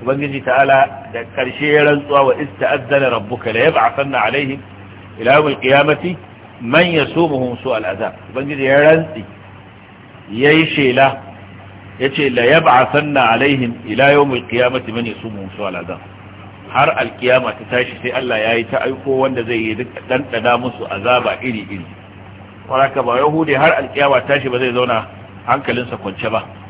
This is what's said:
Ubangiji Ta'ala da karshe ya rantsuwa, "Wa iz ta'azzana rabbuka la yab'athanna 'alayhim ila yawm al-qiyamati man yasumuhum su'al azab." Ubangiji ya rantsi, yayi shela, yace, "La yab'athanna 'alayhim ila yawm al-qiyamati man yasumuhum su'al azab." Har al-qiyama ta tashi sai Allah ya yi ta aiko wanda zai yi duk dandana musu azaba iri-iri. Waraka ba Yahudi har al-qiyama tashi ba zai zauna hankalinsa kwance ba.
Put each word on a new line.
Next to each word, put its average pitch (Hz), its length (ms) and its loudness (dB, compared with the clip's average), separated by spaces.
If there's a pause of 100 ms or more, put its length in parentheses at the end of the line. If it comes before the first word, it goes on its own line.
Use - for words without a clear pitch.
Ubangiji 139 420 -4
Ta'ala 135 680 2
da 117 120 -8 (100)
karshe 131 380 -4
ya 147 120 6
rantsuwa, 143 420 2
"Wa 127 100 4
iz 143 120 -6 (120)
ta'azzana 135 500 0
rabbuka 110 420 -6
la 113 80 0
yab'athanna 135 600 0
'alayhim 135 400 -2 (600)
ila 120 120 2
yawm 151 140 6
al-qiyamati 143 680 2 (440)
man 139 260 2
yasumuhum 143 760 -2
su'al 113 220 -4
azab." 98 280 -6 (180)
Ubangiji 135 340 -6
ya 135 160 6
rantsi, 156 440 4 (1080)
yayi 147 360 4 (100)
shela, 135 400 2 (800)
yace, 135 320 0
"La 120 140 0
yab'athanna 139 760 4 (120)
'alayhim 127 400 0 (140)
ila 127 260 4
yawm 143 200 4
al-qiyamati 123 600 -2
man 120 140 -6
yasumuhum 104 500 -12
su'al 98 200 -6
azab." 85 220 -10 (720)
Har 143 300 2
al-qiyama 123 560 0
ta 110 160 -16
tashi 123 320 -2
sai 123 100 -4
Allah 123 260 -4
ya 110 160 0
yi 117 120 -2
ta 101 160 -4
aiko 131 280 -6 (120)
wanda 127 220 -2
zai 117 180 -4
yi 110 140 -4
duk 120 120 -8 (200)
dandana 120 500 0
musu 123 320 -8
azaba 107 500 0
iri-iri. 101 460 -8 (800)
Waraka 135 340 0
ba 120 200 0
Yahudi 151 320 0
har 151 240 4
al-qiyama 139 480 0
tashi 139 220 0
ba 123 100 -2
zai 127 160 -2
zauna 123 320 0 (400)
hankalinsa 123 500 -2
kwance 101 320 -8
ba. 107 140 -2 (280)